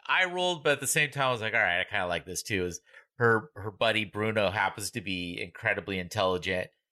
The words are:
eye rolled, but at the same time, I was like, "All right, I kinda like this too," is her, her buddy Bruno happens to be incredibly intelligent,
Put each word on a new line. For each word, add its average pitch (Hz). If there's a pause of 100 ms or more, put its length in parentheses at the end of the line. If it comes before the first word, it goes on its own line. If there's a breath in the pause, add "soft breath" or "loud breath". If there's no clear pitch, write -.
eye 175
rolled, 180
but 147
at 139
the 131
same 151
time, 135
I -
was 113
like, 110
"All 113
right, 92
I -
kinda 101
like 85
this 90
too," 95
is 87 (360 soft breath)
her, 113
her 101
buddy 107
Bruno 104
happens 98
to 113
be 87
incredibly 98
intelligent, 92 (220)